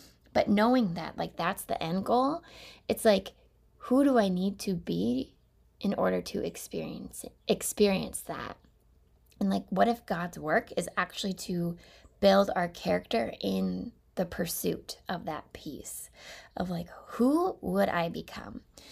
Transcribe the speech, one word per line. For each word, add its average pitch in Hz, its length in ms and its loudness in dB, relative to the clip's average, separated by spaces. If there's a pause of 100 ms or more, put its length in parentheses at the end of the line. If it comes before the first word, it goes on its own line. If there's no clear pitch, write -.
(320)
But - 160 4
knowing 214 460 4
that, 165 240 -8
like, 170 180 -8
that's 165 260 -2
the - 180 -4
end 180 260 -2
goal, 269 360 2 (460)
it's - 160 0
like, 196 280 4 (440)
who 262 260 4
do 277 160 6
I 196 120 4
need 185 300 0
to 196 120 -2
be 185 640 -2 (440)
in 202 140 0
order 185 300 0
to 196 200 -6
experience, - 840 -8 (200)
experience 190 760 0
that? 113 340 -8 (840)
And, 196 100 2
like, 196 200 -2
what 196 180 4
if 233 180 0
God's 175 320 -4
work 156 380 0
is 170 200 -2
actually 185 380 -2
to 170 420 -4 (440)
build 196 340 6
our 175 140 0
character 175 720 -2
in 190 520 -2 (220)
the 185 100 -2
pursuit - 760 -4 (100)
of 170 160 -6
that - 280 -8
peace, - 560 -14 (480)
of, 180 140 -2
like, 175 180 -6 (200)
who 311 520 2
would 190 280 2
I 170 200 0
become? - 520 -10 (320)